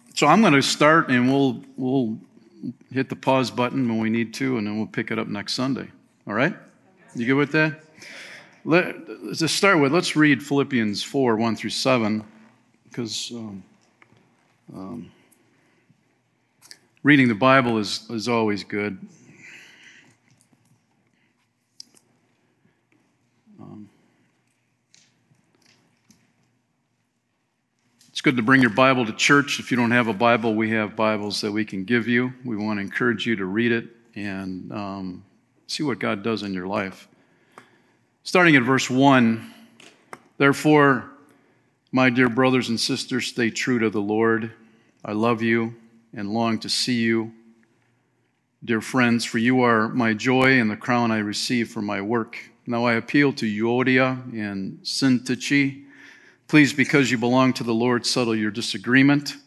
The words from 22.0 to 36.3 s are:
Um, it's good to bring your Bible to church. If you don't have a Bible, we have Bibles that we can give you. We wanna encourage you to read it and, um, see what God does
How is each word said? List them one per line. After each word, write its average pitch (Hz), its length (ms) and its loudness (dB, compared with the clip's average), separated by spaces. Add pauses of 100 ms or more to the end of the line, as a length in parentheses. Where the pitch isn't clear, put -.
Um, 101 300 -18 (4000)
it's - 120 -12
good 143 140 2
to 120 80 0
bring 131 160 6
your 123 100 4
Bible 127 360 2
to 110 80 -4
church. 143 480 0
If - 100 -14
you 123 60 0
don't 117 140 0
have 123 160 2
a 110 60 -2
Bible, 117 400 2
we 110 180 -2
have 107 260 -4
Bibles 104 420 -2
that 104 140 -4
we 110 100 -2
can 95 220 -10
give 117 220 -2
you. 123 260 -2 (100)
We 117 140 -8
wanna 104 240 -4
encourage 107 440 -4
you 117 120 -2
to 95 80 -6
read 113 260 -2
it 117 240 -4 (180)
and, 95 600 -10
um, 98 500 -10 (440)
see - 160 -8
what 131 160 -4
God 110 220 -4
does 107 220 -4